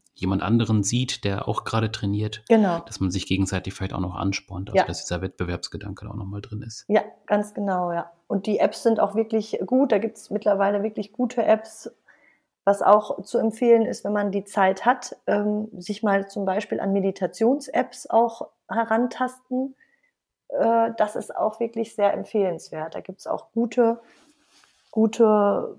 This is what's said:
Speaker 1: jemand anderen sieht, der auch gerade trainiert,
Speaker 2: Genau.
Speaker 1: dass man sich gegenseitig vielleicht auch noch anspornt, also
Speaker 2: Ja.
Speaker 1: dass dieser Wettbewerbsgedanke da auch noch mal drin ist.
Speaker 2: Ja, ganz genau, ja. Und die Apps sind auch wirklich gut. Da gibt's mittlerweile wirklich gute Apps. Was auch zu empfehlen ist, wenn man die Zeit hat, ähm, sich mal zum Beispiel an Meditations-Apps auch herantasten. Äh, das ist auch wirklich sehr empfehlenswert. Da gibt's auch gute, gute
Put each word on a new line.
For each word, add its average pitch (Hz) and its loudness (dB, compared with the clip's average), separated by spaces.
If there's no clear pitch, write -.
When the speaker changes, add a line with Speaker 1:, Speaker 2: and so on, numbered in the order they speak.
Speaker 1:
jemand 95 -2
anderen 110 4
sieht, 123 -2
der 98 -2
auch - -2
gerade 110 0
trainiert, 104 -4
Speaker 2:
Genau. 104 4
Speaker 1:
dass - -12
man 92 2
sich 92 -2
gegenseitig 95 0
vielleicht - -6
auch - -4
noch 87 -4
anspornt, 98 -4
also - 0
Speaker 2:
Ja. 185 4
Speaker 1:
dass - -8
dieser 87 -4
Wettbewerbsgedanke 92 -6
da 107 -10
auch - -8
noch 101 -8
mal 101 -8
drin 107 -10
ist. - -14
Speaker 2:
Ja, 208 4
ganz 208 0
genau, 185 -2
ja. 170 -6
Und 196 -2
die 214 0
Apps - 0
sind 226 2
auch - 0
wirklich 220 -2
gut. 262 2
Da 214 4
gibt's - -8
mittlerweile 202 0
wirklich 214 -6
gute 240 -2
Apps. - 0
Was 202 2
auch 208 4
zu - -4
empfehlen 226 4
ist, 202 -6
wenn 208 -4
man 202 0
die 202 -2
Zeit 190 0
hat, 254 0
ähm, 208 0
sich 185 -8
mal 196 2
zum 202 -6
Beispiel 190 -2
an 196 0
Meditations-Apps 208 0
auch 233 0
herantasten. 247 -2
Äh, 226 4
das 208 0
ist - -8
auch 220 -2
wirklich 226 -4
sehr 202 2
empfehlenswert. 175 -4
Da - -8
gibt's - -14
auch - -6
gute, 233 2
gute 214 4